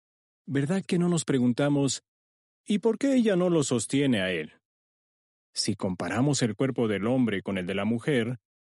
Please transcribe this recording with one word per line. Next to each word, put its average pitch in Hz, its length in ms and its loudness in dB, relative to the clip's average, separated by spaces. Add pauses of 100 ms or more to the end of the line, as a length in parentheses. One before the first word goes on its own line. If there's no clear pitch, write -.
(460)
¿verdad 147 400 -2
que 180 140 0
no 175 80 2
nos 175 160 0
preguntamos, 139 800 0 (640)
"¿Y 202 140 0
por 226 180 0
qué 277 180 2
ella 220 220 4
no 180 120 2
lo 165 140 4
sostiene 131 580 0
a 92 100 -2
él?". 78 220 -6 (1000)
Si - 220 -4
comparamos 101 680 -2
el 110 140 0
cuerpo 131 320 0
del 101 200 -2
hombre 117 340 0
con 98 160 -4
el 90 80 -4
de 92 100 -4
la 98 100 -2
mujer, 117 520 -2 (300)